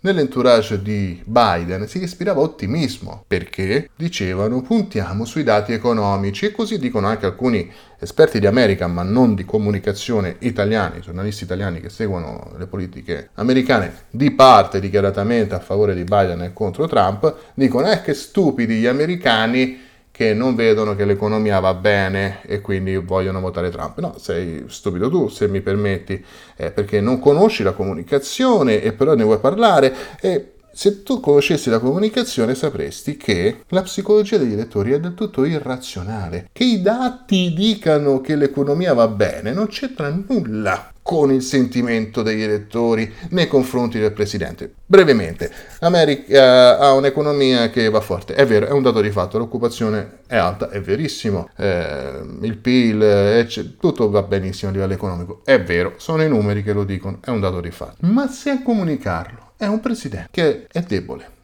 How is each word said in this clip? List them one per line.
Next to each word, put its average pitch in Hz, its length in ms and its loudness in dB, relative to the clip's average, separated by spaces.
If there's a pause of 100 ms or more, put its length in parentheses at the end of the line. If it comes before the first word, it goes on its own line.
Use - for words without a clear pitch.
nell'entourage 127 800 2
di 98 440 -4
Biden 98 640 0
si - 100 -8
respirava 180 420 -4
ottimismo, 147 840 -4
perché 95 720 -4
dicevano: 135 640 -2
"Puntiamo 110 640 -2
sui 151 180 -6
dati 107 300 0
economici", 101 760 -2
e 208 60 -2
così 214 260 -4
dicono 117 300 -2
anche 107 180 -2
alcuni 117 440 -2 (280)
esperti - 400 2
di 101 80 2
America, 110 400 2
ma 87 160 -2
non 110 320 2
di 92 100 -4
comunicazione 104 920 -2
italiani, 101 600 -2
giornalisti 98 420 -8
italiani 90 380 -6
che - 80 -14
seguono 90 680 -8
le 87 100 -12
politiche 90 680 -10
americane 120 580 0 (160)
di 135 220 0
parte 110 480 6
dichiaratamente 101 760 0
a - 20 -4
favore 101 380 0
di 90 80 -6
Biden 92 380 2
e 92 100 -8
contro 107 340 -4
Trump, 104 480 0 (200)
dicono: 135 360 2
"Eh, 185 100 0
che 151 140 -4
stupidi 123 640 0
gli 113 100 0
americani 127 1000 0 (320)
che 107 160 2
non 120 220 0
vedono 107 400 2
che 101 80 0
l'economia 104 560 0
va 92 140 2
bene 98 680 0
e 101 180 -6
quindi 95 360 -4
vogliono 95 440 -2
votare 90 300 -4
Trump". - 300 -10
No, 175 180 -6
sei 85 480 -6
stupido 95 420 -4
tu, 156 200 0
se - 180 -4
mi 98 140 -2
permetti, 98 640 -4 (320)
eh, 67 160 -6
perché 101 280 -2
non 127 200 0
conosci 151 420 4
la 98 100 2
comunicazione 127 1080 0
e 110 120 -2
però 147 220 2
ne 117 80 2
vuoi 107 160 4
parlare. 160 560 4 (260)
E 190 320 -2 (200)
se 202 320 -2
tu 247 160 -2
conoscessi 143 500 2
la 113 80 2
comunicazione 135 800 0
sapresti 80 600 -6
che 98 520 -2
la 185 140 0
psicologia 208 560 0
degli 123 140 0
elettori 107 380 -4
è 143 80 2
del 175 160 -6
tutto 214 300 -2
irrazionale, 110 1040 -6
che - 140 -4
i 226 180 2
dati 202 720 0
dicano 156 680 2
che 151 140 -4
l'economia 143 600 0
va 117 120 4
bene 101 460 -2
non 208 160 -2
c'entra 214 400 -8
nulla 113 840 -4 (100)
con 147 300 2
il 131 100 2
sentimento 120 800 0
degli 110 220 -2
elettori 110 680 0 (200)
nei 175 180 0
confronti 123 500 0
del 107 140 2
presidente. 101 600 -6 (100)
Brevemente, 117 640 4 (280)
l'America 135 1000 6
ha 139 140 6
un'economia 135 800 2
che 113 180 2
va 107 140 2
forte, 87 320 -6
è 139 120 6
vero, 104 200 4
è - 60 -4
un 139 100 2
dato 113 180 4
di 104 100 2
fatto, 98 280 -2
l'occupazione 113 880 -4
è 120 100 -4
alta, 92 320 0
è 101 140 -8
verissimo, 104 760 -4
eh, 73 640 -4 (220)
il 107 160 -6
pil, 117 440 2
ecc-, 107 800 2
tutto 110 300 2
va 101 100 2
benissimo 95 500 -4
a 95 40 -4
livello 98 180 -2
economico, 90 540 -8
è 135 140 4
vero, 87 360 -2
sono 160 260 -2
i 156 60 2
numeri 104 340 0
che 101 120 -2
lo 101 100 -2
dicono, 95 400 -8
è 131 60 -8
un 113 100 -2
dato 92 220 -2
di 85 80 -8
fatto. - 300 -16
Ma 240 280 2
se 277 220 -6
a 262 120 -2
comunicarlo 151 920 -4
è 226 80 -6
un 214 160 -2
presidente 131 500 -8
che 151 400 0
è 170 120 -4
debole 92 440 -6 (180)